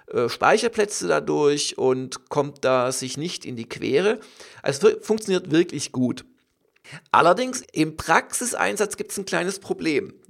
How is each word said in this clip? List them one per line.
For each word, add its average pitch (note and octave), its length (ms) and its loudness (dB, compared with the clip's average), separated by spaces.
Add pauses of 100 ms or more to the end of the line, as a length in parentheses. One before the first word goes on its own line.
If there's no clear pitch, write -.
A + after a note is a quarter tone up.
(140)
äh, A#2+ 160 0
Speicherplätze G#3 800 0
dadurch D3 720 0
und C3 500 -2
kommt C#3+ 340 -4
da C3 280 2
sich C3 260 -6
nicht E3 260 -8
in C3 120 -10
die A2+ 120 -10
Quere. F3+ 520 0 (420)
Also C#3+ 260 2
es - 60 6
wir-, - 80 -8
funktioniert G3 480 -2
wirklich D#3 420 0
gut. B2 340 -2 (840)
Allerdings F#3+ 520 4 (100)
im D#3+ 240 0
Praxiseinsatz G#3 1000 -2
gibt's - 200 -10
ein G3 80 -6
kleines F3+ 340 -4
Problem, - 540 -4 (160)